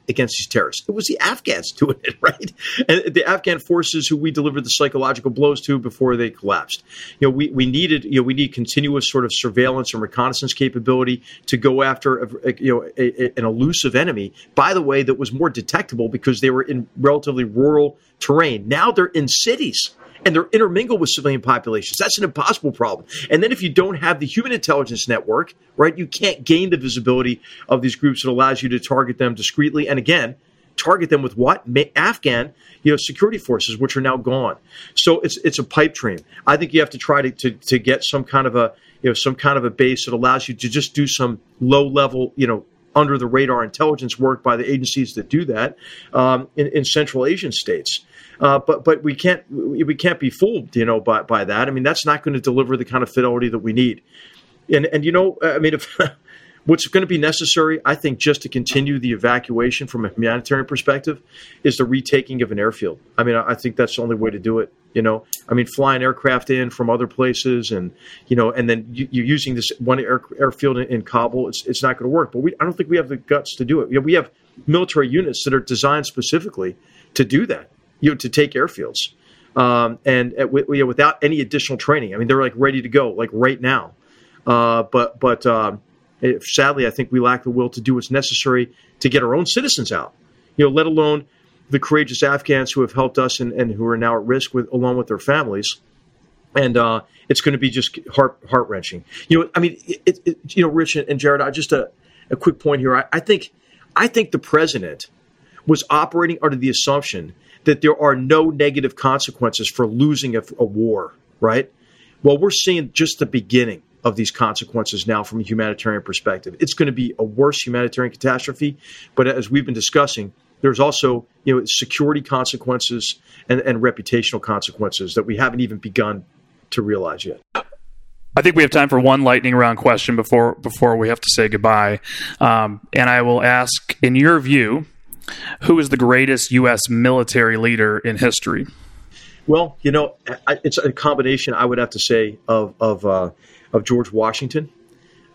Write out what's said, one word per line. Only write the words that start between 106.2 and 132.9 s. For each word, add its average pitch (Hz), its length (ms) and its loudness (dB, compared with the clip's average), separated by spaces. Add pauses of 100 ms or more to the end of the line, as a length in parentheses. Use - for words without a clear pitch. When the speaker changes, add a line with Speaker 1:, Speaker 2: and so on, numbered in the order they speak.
Speaker 1:
under 143 160 0
the 127 120 0
assumption 123 640 -2 (300)
that 147 180 2
there 151 160 4
are 143 180 4
no 151 340 4
negative 143 460 0
consequences 131 720 -2
for 120 180 0
losing 127 480 0
a, 110 60 0 (180)
a 120 60 2
war, 104 480 -2 (260)
right? 117 320 0 (520)
Well, 143 140 6
we're 190 140 2
seeing 170 400 0
just - 280 -2
the 147 60 0
beginning 113 580 0 (200)
of 110 140 0
these 107 140 -2
consequences 107 760 -4
now 107 160 0
from 113 160 -8
a 107 40 -6
humanitarian 107 580 -2
perspective. 92 580 -6
It's 160 140 -2
gonna 147 180 0
be 123 260 -6
a 113 60 -2
worse 127 420 0
humanitarian 123 460 -4
catastrophe, 135 640 -4 (380)
but 131 120 4
as 123 220 -2
we've 135 140 2
been 123 100 -6
discussing, 113 600 -2 (260)
there's 127 200 2
also, 131 460 2 (180)
you 135 120 4
know, 127 100 0
security 147 560 -2
consequences 123 960 -4 (280)
and, 127 140 2
and 120 200 -2
reputational 117 600 0
consequences 98 720 -6
that 110 100 2
we 104 140 -4
haven't 123 240 0
even 107 160 -4
begun 104 480 -4 (460)
to 117 100 -2
realize 95 420 -4
yet. - 160 -10 (960)
Speaker 2:
I 147 60 4
think 165 140 0
we 160 80 6
have 143 80 2
time 143 180 2
for 131 100 4
one 131 240 4
lightning 127 320 2
round 120 220 4
question 120 380 2
before, 117 400 2
before 117 420 0
we 113 120 0
have 117 120 -2
to - 140 -10
say 110 120 4
goodbye. 104 520 2 (420)
Um, 110 400 2 (100)